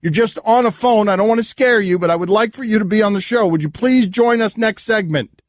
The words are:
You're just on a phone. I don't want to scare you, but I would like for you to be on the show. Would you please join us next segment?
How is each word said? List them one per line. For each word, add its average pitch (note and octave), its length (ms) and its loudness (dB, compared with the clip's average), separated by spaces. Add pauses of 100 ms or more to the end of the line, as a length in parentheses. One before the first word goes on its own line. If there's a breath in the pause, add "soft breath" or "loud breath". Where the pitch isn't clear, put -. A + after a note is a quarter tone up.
You're E3 100 -4
just G#3+ 340 -2
on A#3+ 200 2
a A#3 60 2
phone. A3 380 0
I G3 60 2
don't G3 120 0
want A3+ 120 2
to A#3 40 -2
scare B3 380 0
you, F3+ 180 0
but E3+ 100 -2
I E3+ 60 2
would E3+ 140 -4
like G#3+ 240 0
for C4+ 100 -14
you A3 160 0
to G#3+ 60 0
be G3+ 160 0
on G3+ 120 2
the G3+ 80 -2
show. A3+ 260 0
Would E3 160 0
you D#3 60 -4
please B3+ 380 0
join A#3 340 0
us G#3+ 160 -4
next A3 260 -2
segment? E3 640 -4